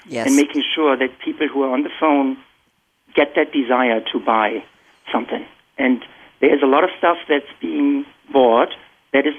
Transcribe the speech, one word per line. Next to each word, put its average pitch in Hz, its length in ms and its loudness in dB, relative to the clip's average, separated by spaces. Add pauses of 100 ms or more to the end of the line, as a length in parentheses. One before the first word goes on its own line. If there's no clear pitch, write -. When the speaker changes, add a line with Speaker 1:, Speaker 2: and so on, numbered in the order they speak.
Speaker 1:
Yes. 117 200 -4
Speaker 2:
and 135 80 4
making 143 280 2 (120)
sure 151 200 2
that 127 240 -4
people 156 280 -6
who 135 160 -2
are 131 80 -2
on 131 120 -2
the 143 60 -8 (100)
phone 139 380 2 (800)
get 147 200 0
that 151 160 0
desire 123 500 0 (100)
to 120 80 -4
buy 110 440 0 (480)
something. - 340 -6 (320)
And 127 260 -2 (360)
there's 135 220 4
a 139 60 4
lot 143 160 4
of 185 140 0
stuff 170 200 0 (100)
that's 143 320 -2
being 143 460 -2 (260)
bought 123 380 4 (440)
that 139 120 2
is 151 140 -2